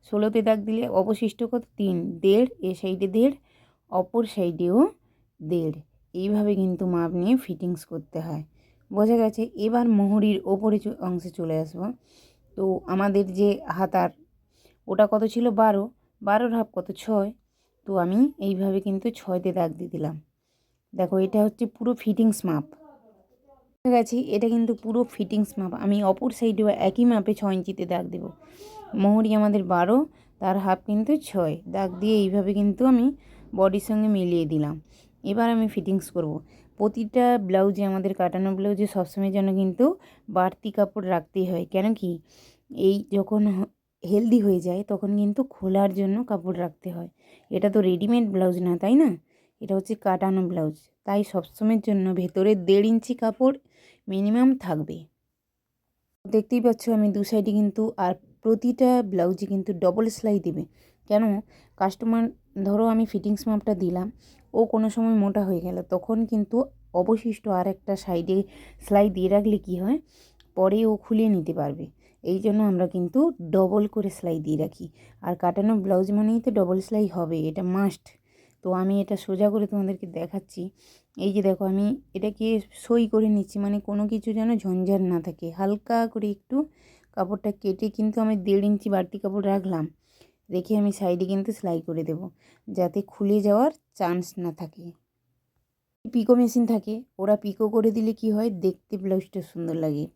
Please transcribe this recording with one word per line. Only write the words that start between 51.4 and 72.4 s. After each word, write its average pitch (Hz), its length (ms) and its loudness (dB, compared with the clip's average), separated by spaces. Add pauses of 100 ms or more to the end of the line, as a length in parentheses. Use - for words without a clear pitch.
জন্য 202 320 0
ভেতরে 190 380 2 (140)
দেড় 196 220 6
ইঞ্চি 226 280 2
কাপড় 247 400 0 (520)
মিনিমাম 208 420 2 (140)
থাকবে। 160 340 -4 (1300)
দেখতেই 220 360 0
পাচ্ছ 226 220 2 (140)
আমি 214 140 4
দু 202 120 -2
সাইডে 214 280 0
কিন্তু, 208 320 0 (140)
আর 180 160 0 (260)
প্রতিটা 247 500 2 (140)
ব্লাউজে 185 500 0
কিন্তু 196 180 -2 (120)
ডবল 190 260 2
সেলাই 214 300 0
দেবে। 160 240 -4 (460)
কেন, 208 140 4 (540)
কাস্টমার 226 460 0 (420)
ধরো 208 220 2
আমি 226 180 2
ফিটিংস 208 420 -4
মাপটা 214 280 -2
দিলাম, 180 320 -2 (460)
ও - 120 2
কোনো 220 240 0
সময় 226 340 0
মোটা 202 200 0
হয়ে 185 220 -2
গেল, 180 120 -6 (160)
তখন 185 320 -2
কিন্তু 214 320 -2 (360)
অবশিষ্ট 214 560 0
আর 185 180 0
একটা 196 280 -4
সাইডে 180 420 -2 (440)
সেলাই 202 280 4
দিয়ে 185 200 0
রাখলে 208 360 2
কি 185 160 -6
হয়, 226 160 0 (600)
পরে 190 280 4
ও 220 120 2
খুলে 220 320 0
নিতে 170 240 0
পারবে। 156 320 -6 (380)
এই 185 180 -2